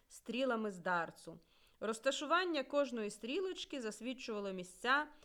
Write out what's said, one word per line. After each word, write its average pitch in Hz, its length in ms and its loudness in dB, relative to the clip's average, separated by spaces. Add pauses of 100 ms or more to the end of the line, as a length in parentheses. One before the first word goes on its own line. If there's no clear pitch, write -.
стрілами 233 640 0
з 185 80 -10
дарцу. 170 600 -2 (400)
Розташування 277 840 2
кожної 247 460 2
стрілочки 302 720 -4
засвідчувало 214 680 -4
місця, 240 560 2 (180)